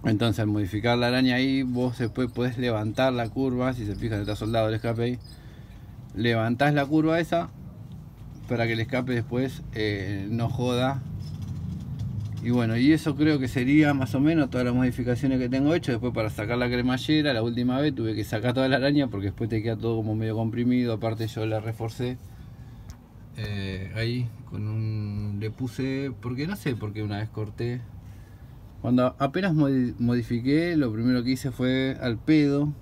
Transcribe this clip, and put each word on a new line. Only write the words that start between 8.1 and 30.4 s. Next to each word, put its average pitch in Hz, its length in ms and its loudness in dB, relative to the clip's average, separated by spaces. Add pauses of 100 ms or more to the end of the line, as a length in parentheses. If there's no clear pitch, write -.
para 117 180 2
que 113 60 0
el 113 80 0
escape 127 320 -2
después, 123 500 -2 (100)
eh, 101 560 -2
no 117 200 0
joda. 123 520 0 (1400)
Y 117 100 -2
bueno, 117 260 2
y 135 160 6
eso 156 240 2
creo 151 220 4
que 127 100 -2
sería 143 460 4
más 131 200 0
o 131 60 2
menos 151 300 4
todas 127 160 0
las 123 80 2
modificaciones 123 640 2
que 123 100 0
tengo 139 240 4
hecho. 170 200 2
Después 117 200 0
para 110 160 0
sacar 110 300 -2
la 123 100 2
cremallera, 127 640 2
la 110 100 2
última 123 380 2
vez 147 140 2
tuve 113 200 -2
que 107 80 -2
sacar 117 300 0
toda 131 160 2
la 131 80 6
araña 143 300 4
porque 101 220 -2
después 110 200 -4
te 110 140 0
queda 110 160 -2
todo 113 180 0
como 110 180 0
medio 110 220 -2
comprimido. 120 560 2
Aparte 110 340 -2
yo 110 200 -4
la 110 140 0
reforcé, 117 580 -4 (1200)
eh, 98 580 -4
ahí 120 320 -2 (220)
con 104 180 -4
un, 104 720 -4
le 110 100 -4
puse, 131 720 -4
porque 123 260 -4
no 202 80 -4
sé 139 220 -2
por 104 160 -6
qué 107 100 -6
una 104 140 -2
vez 107 140 -4
corté. 117 500 -4 (1000)
Cuando 123 360 4
apenas 165 360 2
modi-, 135 440 4
modifiqué, 123 800 2